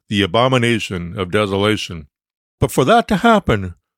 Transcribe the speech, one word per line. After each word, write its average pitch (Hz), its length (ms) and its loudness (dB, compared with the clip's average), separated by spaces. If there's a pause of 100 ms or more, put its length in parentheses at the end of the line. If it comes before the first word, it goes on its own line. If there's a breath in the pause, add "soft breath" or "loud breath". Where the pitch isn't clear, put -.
(100)
the 104 100 0
abomination 110 960 0
of 90 120 -4
desolation. 98 800 -2 (520)
But 139 100 0
for 170 140 0
that 220 240 2
to 214 80 0
happen, 135 580 0 (240)